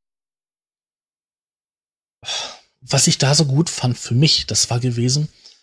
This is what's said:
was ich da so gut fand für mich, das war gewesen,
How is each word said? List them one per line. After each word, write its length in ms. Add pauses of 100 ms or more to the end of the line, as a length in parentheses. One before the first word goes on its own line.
(2750)
was 260
ich 120
da 160
so 100
gut 240
fand 300
für 160
mich, 320
das 240
war 100
gewesen, 480 (340)